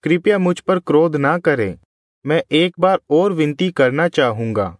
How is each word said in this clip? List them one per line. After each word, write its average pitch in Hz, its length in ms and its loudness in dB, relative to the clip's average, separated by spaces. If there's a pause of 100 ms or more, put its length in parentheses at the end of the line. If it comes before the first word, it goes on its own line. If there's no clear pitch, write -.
कृपया 180 340 0
मुझ 180 220 0
पर 185 200 -2
क्रोध 156 360 2
ना 143 220 0
करें, 127 420 -2 (460)
मैं 156 260 0
एक 170 280 0
बार 185 200 2 (100)
और 180 240 2
विनती 156 380 -2
करना 143 360 0
चाहूंगा। 113 720 -2